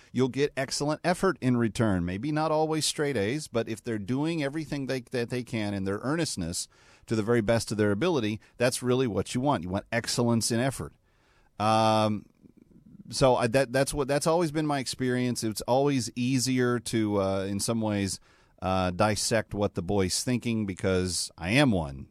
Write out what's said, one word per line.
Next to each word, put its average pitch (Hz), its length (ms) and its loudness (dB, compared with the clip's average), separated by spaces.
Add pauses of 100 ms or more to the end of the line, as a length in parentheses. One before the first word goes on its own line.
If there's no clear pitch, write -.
(140)
you'll 127 160 2
get 139 260 -2
excellent 143 480 -4
effort 180 380 2
in 123 160 2
return. 104 480 2
Maybe 107 260 -4
not 156 180 0
always 156 360 0
straight 143 320 -2
A's, 117 320 -2
but 117 180 -2
if 110 160 -8
they're 113 140 -4
doing 143 440 -2
everything 143 440 -4
they, 131 160 -4 (100)
that 117 180 -2
they 123 140 -4
can 107 300 -2
in 98 100 -2
their 98 200 -2
earnestness 123 680 -4 (380)
to 113 100 0
the 110 40 4
very 117 200 4
best 113 280 2
of 110 80 -4
their 104 140 4
ability, 110 480 0 (180)
that's 120 240 0
really 123 260 2
what 95 280 -2
you 123 60 -2
want. 131 220 0
You 90 60 -6
want 95 220 -4
excellence 120 600 0
in 117 100 0
effort. 123 320 -4 (640)
Um, 110 680 2 (840)
so 127 260 4
I, 120 120 2
that, 123 260 2
that's 135 200 2
what, 143 140 -2
that's 143 180 0
always 165 280 2
been 156 120 0
my 143 140 0
experience. 123 640 -2
It's 110 200 -4
always 135 520 2
easier 123 640 2
to, 107 420 0
uh, 98 220 0
in 101 160 -4
some 113 220 -2
ways, 101 400 -2 (380)
uh, 92 300 0
dissect 104 640 0
what 101 220 -2
the 95 80 -4
boy's 95 400 0
thinking 117 420 -2
because 92 720 -2
I 87 140 -4
am 139 180 4
one, 73 420 -2